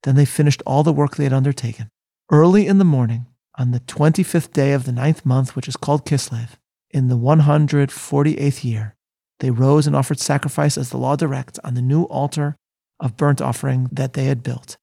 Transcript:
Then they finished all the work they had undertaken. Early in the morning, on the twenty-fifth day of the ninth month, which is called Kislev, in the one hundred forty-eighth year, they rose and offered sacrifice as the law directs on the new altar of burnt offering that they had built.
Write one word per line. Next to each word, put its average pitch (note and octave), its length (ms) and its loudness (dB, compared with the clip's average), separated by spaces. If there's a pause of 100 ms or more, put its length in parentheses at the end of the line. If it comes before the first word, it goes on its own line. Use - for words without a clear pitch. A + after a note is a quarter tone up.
Then C3+ 120 2
they C#3+ 100 6
finished D3 420 0
all C#3+ 160 0
the D#3+ 100 2
work C#3+ 220 0
they D3 80 -2
had C3+ 100 0
undertaken. C3 560 -2 (420)
Early F3+ 360 6
in G3 100 4
the G3 80 4
morning, B2 400 0 (320)
on B2 140 0
the B2 80 -2
twenty-fifth D#3 720 0
day C#3 200 2
of C3 100 -2
the C3 80 -6
ninth C#3 340 -2
month, C3 300 0
which B2+ 120 -8
is C3 80 -8
called C#3+ 300 -2
Kislev, A#2 440 -4 (420)
in C3 160 0
the B2 100 0
one C#3 220 4
hundred D3 520 2
forty-eighth C#3+ 720 -2
year, A2 320 -6 (440)
they C3 100 -2
rose C#3 380 4
and D3 80 0
offered C3+ 240 -2
sacrifice D3 580 -2
as B2+ 120 -6
the C3 80 -8
law C3 180 -2
directs C#3 480 -6
on B2 100 -6
the B2 80 -2
new C#3+ 220 2
altar C#3+ 520 -4 (440)
of B2+ 180 -6
burnt C#3+ 240 2
offering B2+ 500 -4
that C3+ 220 -6
they C3+ 120 -2
had C3 180 -2
built. - 400 -10